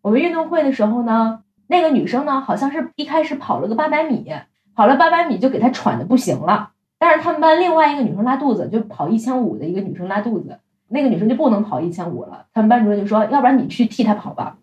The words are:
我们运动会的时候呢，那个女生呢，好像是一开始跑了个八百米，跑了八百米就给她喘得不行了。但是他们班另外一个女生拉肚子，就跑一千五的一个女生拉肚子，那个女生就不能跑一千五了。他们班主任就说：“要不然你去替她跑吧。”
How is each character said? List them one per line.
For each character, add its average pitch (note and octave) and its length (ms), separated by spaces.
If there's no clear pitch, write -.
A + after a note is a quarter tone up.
我 G3+ 100
们 A#3+ 100
运 E4+ 120
动 E4 160
会 D#4+ 160
的 C4+ 80
时 G#3+ 120
候 A#3 200
呢， A3+ 400
那 F4 120
个 D#4+ 100
女 A#3+ 140
生 B3 200
呢， C4+ 160
好 - 160
像 C4+ 160
是 D4+ 240
一 D4 80
开 D4 180
始 D4+ 140
跑 - 240
了 - 80
个 A3+ 80
八 D4+ 120
百 D4+ 140
米， C4+ 300
跑 G#3+ 120
了 C4 100
八 D#4+ 140
百 E4+ 160
米 A3+ 120
就 B3 100
给 - 120
她 A#3+ 100
喘 - 260
得 A#2 80
不 A3 120
行 D3+ 240
了。 G#3 320
但 E4 160
是 D#4 80
他 F4 80
们 D#4 100
班 D#4+ 200
另 F4 160
外 D4+ 160
一 C#4+ 40
个 C#4 60
女 F#3 140
生 G#3 80
拉 B3+ 120
肚 C4+ 160
子， E3+ 160
就 G#3+ 120
跑 D#3 280
一 A3 80
千 B3+ 260
五 F3 140
的 - 80
一 E3 80
个 F#3+ 80
女 F#3 140
生 F3 140
拉 G3+ 120
肚 G#3 200
子， C3+ 180
那 C4+ 140
个 C4+ 60
女 G3 80
生 G#3 120
就 B3+ 80
不 D4 140
能 G#3 120
跑 - 180
一 E3 80
千 E3+ 220
五 - 140
了。 - 280
他 A3+ 100
们 G#3+ 60
班 A#3+ 140
主 G#3 80
任 G#3 80
就 G3+ 80
说 G#3+ 240
：“要 C#4 100
不 B3 60
然 C4+ 100
你 A3+ 120
去 - 180
替 - 160
她 G#3 100
跑 - 180
吧。” - 320